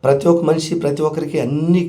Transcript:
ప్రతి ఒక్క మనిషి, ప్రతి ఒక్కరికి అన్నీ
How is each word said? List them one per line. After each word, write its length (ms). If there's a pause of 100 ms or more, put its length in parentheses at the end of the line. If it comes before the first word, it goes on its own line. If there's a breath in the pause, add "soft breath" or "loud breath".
ప్రతి 280
ఒక్క 180
మనిషి, 220 (120)
ప్రతి 240
ఒక్కరికి 380
అన్నీ 420